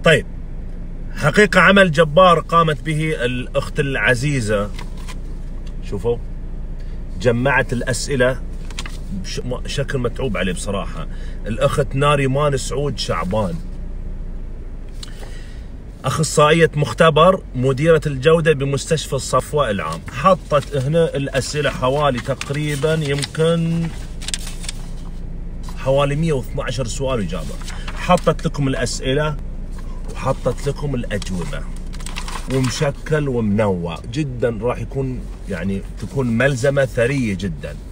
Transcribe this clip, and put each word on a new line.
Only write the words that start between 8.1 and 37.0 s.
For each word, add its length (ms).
بش-، 160
م-، 280
شكل 300
متعوب 400
عليه 160
بصراحة. 540
الأخت 480
ناريمان 600
سعود 420
شعبان، 560
أخصائية 680
مختبر، 680
مديرة 520
الجودة 460
بمستشفى 600
الصفوة 560
العام، 300
حطت 640
هنا 400
الأسئلة 540
حوالي 500
تقريبا 720
يمكن 960
حوالي 380
مية 180
واثناشر 520
سؤال 340
وإجابة. 360
حطت 500
لكم 220
الأسئلة 680
وحطت 540
لكم 280
الأجوبة، 680
ومشكل 760
ومنوع 680
جدا، 500
راح 180
يكون 400
يعني 320
تكون 260
ملزمة 580
ثرية 540